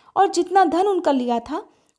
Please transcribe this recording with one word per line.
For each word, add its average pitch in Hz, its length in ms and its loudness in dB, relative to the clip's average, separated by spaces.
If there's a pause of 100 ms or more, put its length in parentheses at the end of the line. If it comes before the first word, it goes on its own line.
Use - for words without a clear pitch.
(160)
और 381 120 4
जितना 370 360 2
धन 339 220 0
उनका 359 260 0
लिया 247 260 -2
था 285 280 -8 (320)